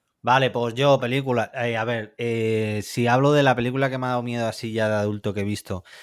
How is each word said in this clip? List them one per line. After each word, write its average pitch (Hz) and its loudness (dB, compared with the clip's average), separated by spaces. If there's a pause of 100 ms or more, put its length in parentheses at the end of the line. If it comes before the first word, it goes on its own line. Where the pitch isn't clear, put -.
(220)
Vale, 123 4
pues 120 -2
yo, 139 4
película, 123 -2
eh, 120 -4
a 110 -2
ver, 113 -6
eh, 110 -2
si 120 -2
hablo 131 4
de 147 4
la 131 4
película 127 -2
que 131 -6
me 127 -4
ha 127 -2
dado 123 -2
miedo 120 -2
así 110 -8
ya 110 0
de 107 0
adulto 104 -2
que 101 -4
he - -2
visto 98 -6 (180)